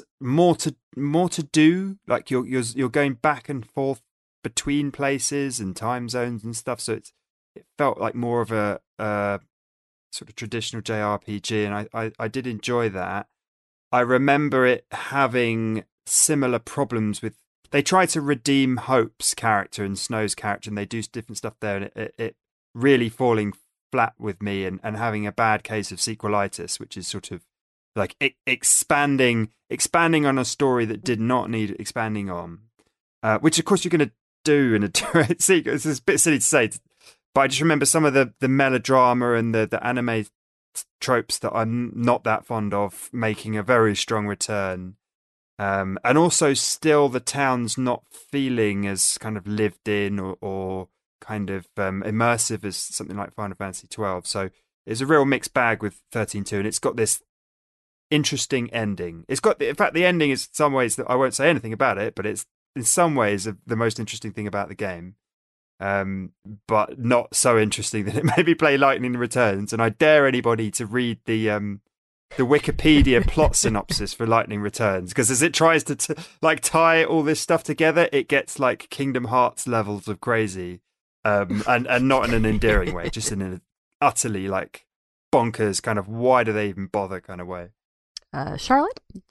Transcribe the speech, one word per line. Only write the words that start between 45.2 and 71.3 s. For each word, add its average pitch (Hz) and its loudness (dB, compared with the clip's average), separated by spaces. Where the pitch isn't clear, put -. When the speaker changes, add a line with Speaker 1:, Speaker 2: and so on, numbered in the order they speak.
Speaker 1:
Um, 98 -2
and 123 4
also 160 4
still 147 2
the 123 -4
town's 127 -2
not 123 -2
feeling 113 -2
as 98 -2
kind 110 -8
of 92 -12
lived 107 -2
in 101 -2
or, 92 -6
or 95 -6
kind 104 -6
of, 95 -8
um, 95 -4
immersive 113 0
as 92 -8
something - -10
like 101 -10
Final 101 -10
Fantasy 95 -12
twelve. 95 -6
So 95 -6
it's 113 -6
a 135 -4
real 147 6
mixed 131 0
bag 117 2
with 101 -8
thirteen 104 -4
two, 104 -6
and 101 -2
it's 110 -4
got 113 -2
this - 0
interesting 135 0
ending. 92 -4
It's - -4
got, 214 2
in 135 -2
fact, 175 0
the 175 4
ending 170 4
is 135 -2
in - -18
some 147 2
ways 123 2
that 123 -4
I 123 2
won't 131 2
say 139 2
anything 113 0
about 110 2
it, 104 -4
but 98 -6
it's 104 -6
in 127 -6
some 165 2
ways 104 2
a, 101 -6
the 117 -4
most 113 0
interesting 107 -10
thing 104 -8
about 101 -4
the 98 -16
game, 92 -10
um, 98 -4
but 107 0
not 120 0
so 120 4
interesting 107 -2
that 101 -4
it 151 0
<laughs> - 2
made 180 4
me 165 4
play 147 4
Lightning 127 2
Returns. 117 0
And 113 0
I 113 2
dare 151 6
anybody 117 0
to 120 -6
read 120 -2
the, 110 0